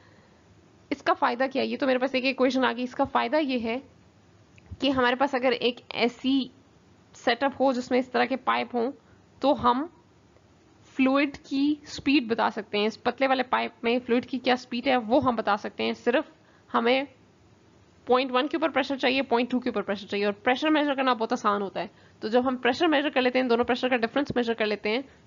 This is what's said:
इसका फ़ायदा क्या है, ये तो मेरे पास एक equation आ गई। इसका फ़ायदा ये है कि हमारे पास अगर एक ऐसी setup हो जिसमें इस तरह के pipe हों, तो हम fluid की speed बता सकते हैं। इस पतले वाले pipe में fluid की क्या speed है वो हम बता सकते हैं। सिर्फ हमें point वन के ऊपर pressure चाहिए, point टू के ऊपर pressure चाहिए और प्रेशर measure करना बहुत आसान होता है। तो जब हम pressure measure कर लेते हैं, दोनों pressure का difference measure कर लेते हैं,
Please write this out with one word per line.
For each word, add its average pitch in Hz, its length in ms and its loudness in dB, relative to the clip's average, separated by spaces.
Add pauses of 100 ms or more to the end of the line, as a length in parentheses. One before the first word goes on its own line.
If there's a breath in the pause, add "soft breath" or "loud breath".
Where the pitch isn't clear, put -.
(920 soft breath)
इसका - 200 -2
फ़ायदा 254 340 0
क्या 254 160 -2
है, 226 60 -2
ये 226 80 -6
तो 285 100 -2
मेरे 254 120 2
पास 262 160 -2
एक 254 100 -2
equation 262 400 2
आ 240 80 2
गई। 240 100 -6
इसका 254 220 -2
फ़ायदा 247 340 0
ये 269 200 -2
है 233 240 -6 (1000)
कि 262 100 2
हमारे 254 260 2
पास 262 180 0
अगर 247 180 2
एक 247 280 -2 (140)
ऐसी 254 560 0 (640)
setup 269 460 -2
हो 262 120 2
जिसमें 247 260 0
इस 254 140 -4
तरह 240 140 2
के 254 100 -2
pipe 240 380 -4
हों, 240 180 -2 (500 soft breath)
तो 269 120 4
हम 247 360 0 (1040)
fluid 277 400 2
की 294 500 -2
speed 269 420 0
बता 220 220 0
सकते 208 280 -6
हैं। 208 80 2
इस 220 100 -4
पतले 247 300 -2
वाले 262 160 2
pipe 233 320 -2 (100)
में 233 140 2
fluid 247 260 0
की 262 140 -6
क्या 247 180 0
speed 240 320 -6
है 254 80 4
वो 233 240 2
हम 247 160 0
बता 214 200 0
सकते 220 280 -6
हैं। 226 100 -2
सिर्फ 247 380 -2 (400 soft breath)
हमें 247 340 2 (1000)
point 254 240 2
वन 254 160 2
के 311 100 -4
ऊपर 311 120 0
pressure 277 280 -2
चाहिए, 262 260 0
point 247 280 0
टू 254 80 0
के 247 120 -4
ऊपर 220 120 -2
pressure 202 240 -6
चाहिए 202 200 -2
और 208 60 0
प्रेशर 254 380 0
measure 294 240 2
करना 262 200 0
बहुत 220 180 -4
आसान 208 300 0
होता 185 180 -6
है। - 260 -12 (160)
तो 214 60 -4
जब 247 180 2
हम 254 100 -2
pressure 254 300 0
measure 302 240 2
कर 269 100 0
लेते 254 180 2
हैं, 262 100 0
दोनों 233 160 2
pressure 254 240 0
का 254 80 0
difference 233 400 0
measure 233 180 0
कर 220 120 -2
लेते 208 220 -4
हैं, 240 160 -2 (220 loud breath)